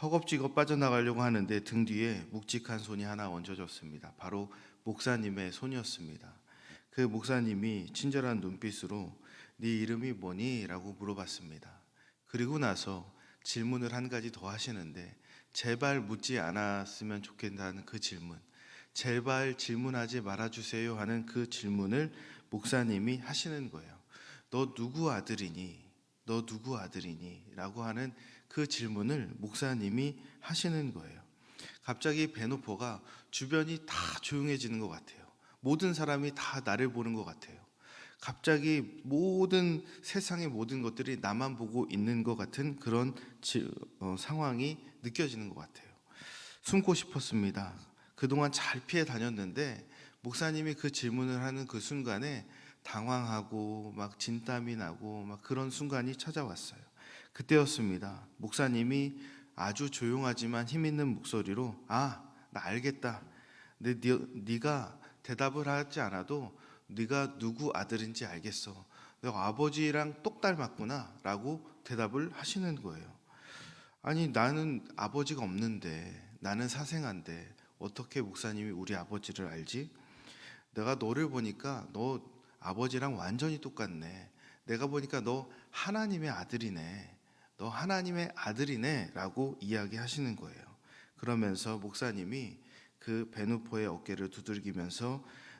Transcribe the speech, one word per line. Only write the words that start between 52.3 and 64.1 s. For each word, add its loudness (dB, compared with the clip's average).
당황하고 -2
막 -6
진땀이 -2
나고 -4
막 -8
그런 0
순간이 0
찾아왔어요. -4
그때였습니다. 4
목사님이 4
아주 0
조용하지만 2
힘 2
있는 4
목소리로 0
"아, 2
나 -4
알겠다. 0
네, 2
네, 6